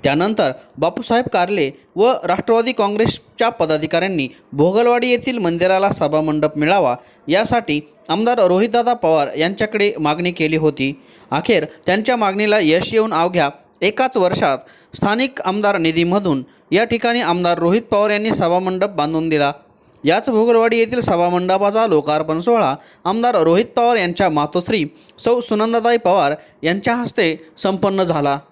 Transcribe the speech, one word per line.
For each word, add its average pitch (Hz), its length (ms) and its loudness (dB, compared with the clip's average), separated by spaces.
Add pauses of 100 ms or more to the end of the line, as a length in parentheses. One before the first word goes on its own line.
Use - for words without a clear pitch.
त्यानंतर 160 480 0 (260)
बापूसाहेब 233 560 -2
कारले 180 380 0 (240)
व 226 180 4 (100)
राष्ट्रवादी 226 480 0
काँग्रेसच्या 220 800 -2
पदाधिकाऱ्यांनी 160 760 -2 (240)
भोगलवाडी 233 560 2
येथील 247 300 0
मंदिराला 185 520 2
सभामंडप 156 680 0
मिळावा 151 380 2 (320)
यासाठी 190 540 0 (280)
आमदार 226 300 0
रोहितदादा 220 540 2
पवार 160 340 0 (100)
यांच्याकडे 202 600 -2
मागणी 160 320 -2
केली 160 260 -2
होती. 139 440 -2 (300)
अखेर 156 340 0 (200)
त्यांच्या 214 300 0
मागणीला 208 440 0
यश 170 340 2
येऊन 220 200 0
अवघ्या 165 360 0 (320)
एकाच 247 360 0
वर्षात 175 400 0 (380)
स्थानिक 247 460 -2
आमदार 202 360 0
निधीमधून 170 680 0 (280)
या 196 120 2
ठिकाणी 233 380 -2
आमदार 175 360 0
रोहित 175 240 2
पवार 208 280 0
यांनी 214 220 0
सभामंडप 185 580 0
बांधून 160 400 -2
दिला. 143 220 0 (520)
याच 190 260 0
भोगलवाडी 226 480 2
येथील 226 240 0
सभामंडपाचा 185 840 0
लोकार्पण 156 520 0
सोहळा 175 360 0 (300)
आमदार 233 300 0
रोहित 170 300 4
पवार 240 300 2
यांच्या 180 340 0
मातोश्री 156 560 -2 (340)
सौ 240 200 0
सुनंदाताई 233 580 0
पवार 180 360 2 (300)
यांच्या 196 320 -2
हस्ते 220 400 -2 (220)
संपन्न 190 460 0
झाला. 147 360 0 (120)